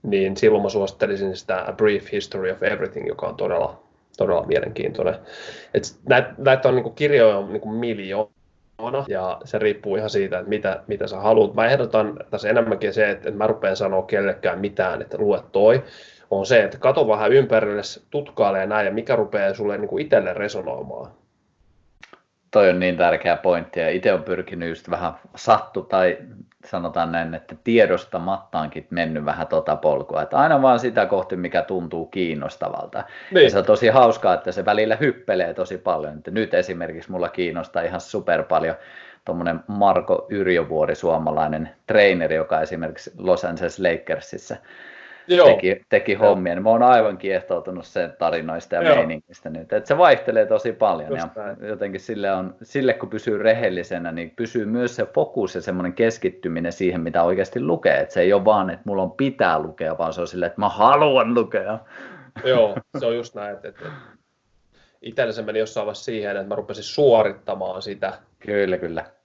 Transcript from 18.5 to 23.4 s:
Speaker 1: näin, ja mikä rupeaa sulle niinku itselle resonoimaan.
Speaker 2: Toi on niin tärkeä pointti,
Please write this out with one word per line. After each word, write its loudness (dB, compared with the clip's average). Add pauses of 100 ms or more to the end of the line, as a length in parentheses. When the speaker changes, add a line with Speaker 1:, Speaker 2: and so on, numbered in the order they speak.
Speaker 1:
näin, 0
ja -2
mikä -2
rupeaa -2
sulle -4
niinku -6
itselle 0
resonoimaan. -8 (1400)
Speaker 2:
Toi 6
on 2
niin 0
tärkeä 2
pointti, -2